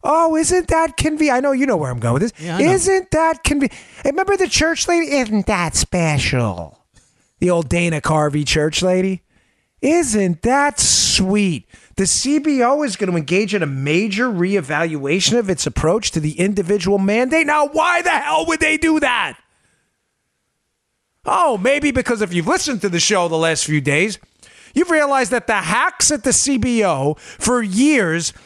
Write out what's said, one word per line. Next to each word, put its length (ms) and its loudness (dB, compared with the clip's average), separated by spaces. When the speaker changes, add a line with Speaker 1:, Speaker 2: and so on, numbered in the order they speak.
Speaker 1:
Oh, 280 2
isn't 340 0
that 280 0
conve-, 340 0
I 80 2
know 120 0
you 140 2
know 120 0
where 140 -2
I'm 80 -6
going 140 0
with 80 2
this. 180 -2
Speaker 2:
Yeah, 180 -6
I 40 0
know. 100 4
Speaker 1:
Isn't 400 0
that 320 0
conve-, 280 0
hey, 400 -8
remember 260 2
the 100 0
church 400 0
lady? 240 0
Isn't 360 0
that 280 -2
special? 1080 -2
The 100 2
old 200 0
Dana 320 0
Carvey 440 0
church 360 0
lady? 420 0
Isn't 600 0
that 360 0
sweet? 880 0
The 100 0
C 320 0
B 240 0
O 220 2
is 120 -4
gonna 200 -2
engage 400 0
in 80 0
a 40 -2
major 600 0
reevaluation 1080 -2
of 120 0
its 160 -2
approach 460 0
to 80 -4
the 200 -4
individual 600 0
mandate. 480 2
Now, 180 2
why 380 0
the 80 0
hell 340 0
would 140 -2
they 180 2
do 220 2
that? 380 -2
Oh, 320 2
maybe 340 0
because 300 -2
if 120 -4
you've 140 0
listened 340 -2
to 80 -2
the 100 -2
show 280 0
the 80 -2
last 300 0
few 160 0
days, 380 0
you've 160 2
realized 400 2
that 160 -2
the 80 0
hacks 560 0
at 120 -2
the 100 2
C 240 0
B 280 2
O 300 0
for 480 -2
years 680 2